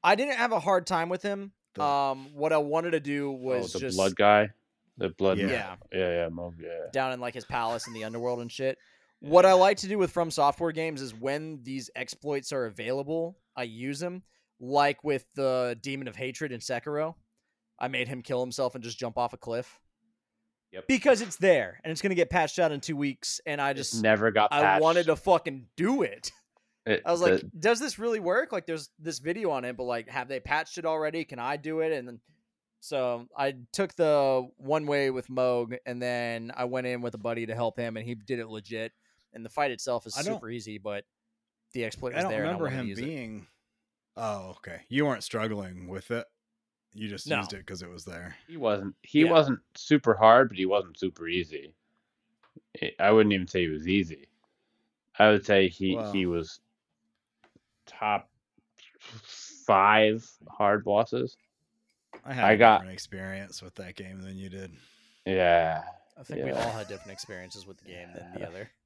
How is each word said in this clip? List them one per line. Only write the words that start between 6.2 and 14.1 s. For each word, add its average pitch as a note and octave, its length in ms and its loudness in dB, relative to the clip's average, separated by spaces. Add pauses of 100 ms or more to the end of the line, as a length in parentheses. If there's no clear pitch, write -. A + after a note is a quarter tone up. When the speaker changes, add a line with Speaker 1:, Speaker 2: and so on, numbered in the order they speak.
Speaker 3:
Moog, E2+ 320 -12
yeah. E2+ 320 -10
Speaker 1:
Down C3 200 -2
in, B2 80 -8
like, A#2+ 140 -8
his A#2 120 -12
palace A#2 400 -4
in A#2 80 -14
the A2 100 -10
underworld A#2 360 -6
and A#2+ 120 -10
shit. C3+ 260 -4 (420)
Speaker 3:
Yeah. C#3+ 100 -8
Speaker 1:
What F3+ 160 10
I F#3+ 60 10
like F#3+ 260 8
to F#3+ 100 -8
do G#3 100 0
with F#3 120 2
From E3 220 -2
Software D#3 400 2
games D#3 280 -6
is B2+ 140 -10
when C#3+ 480 -6
these C3 320 -10
exploits C#3 580 -8
are C3 140 -2
available, C#3 720 -4 (180)
I C3 60 -6
use B2 400 -8
'em. F3+ 220 -10 (340)